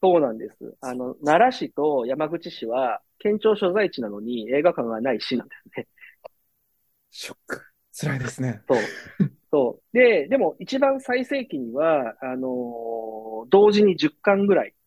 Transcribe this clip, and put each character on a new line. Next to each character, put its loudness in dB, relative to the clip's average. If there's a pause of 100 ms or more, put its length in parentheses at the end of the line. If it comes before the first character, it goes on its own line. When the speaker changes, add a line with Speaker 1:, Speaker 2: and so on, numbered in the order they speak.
Speaker 1:
そ 6
う 4
な 0
ん -8
で -12
す。 -18
あ -10
の、 -8
奈 4
良 -8
市 -20
と 0
山 -4
口 -10
市 -12
は -2 (160)
県 -2
庁 4
所 0
在 0
地 -10
な -6
の -10
に -6
映 2
画 4
館 -4
が -6
な -2
い -4
市 -4
な -6
ん -20
で -20
す -12
ね。 -12 (1200)
Speaker 2:
シ -16
ョ -16
ッ -20 (100)
ク。 -12 (320)
辛 -4
い -6
で -6
す -10
ね。 -4
Speaker 1:
そ 4
う。 4
<laughs> -4
そ 0 (120)
う。 2
で、 6
で 0
も 0
一 -6
番 2
最 -4
盛 -4
期 -10
に -8
は、 0
あ -6
の -6
ー、 -8
同 8
時 4
に 4
十 -2
館 0
ぐ 4
ら 2
い -20 (120)